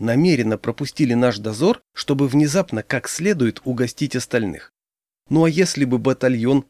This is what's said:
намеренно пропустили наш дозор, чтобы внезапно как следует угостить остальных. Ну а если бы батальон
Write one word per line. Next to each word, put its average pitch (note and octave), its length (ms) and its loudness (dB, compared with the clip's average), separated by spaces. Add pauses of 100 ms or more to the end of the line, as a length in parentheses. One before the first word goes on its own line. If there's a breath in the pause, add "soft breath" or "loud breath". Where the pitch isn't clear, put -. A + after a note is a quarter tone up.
намеренно A#2 580 2
пропустили B2+ 560 -2
наш A#2+ 240 2
дозор, A2 440 -2 (120)
чтобы C#3+ 320 -2
внезапно C#3+ 560 0
как - 260 -6
следует D#3+ 560 -2
угостить B2+ 520 -4
остальных. G#2+ 560 -4 (580)
Ну D#3+ 140 4
а E3 40 4
если D#3+ 360 0
бы B2 140 0
батальон B2+ 720 0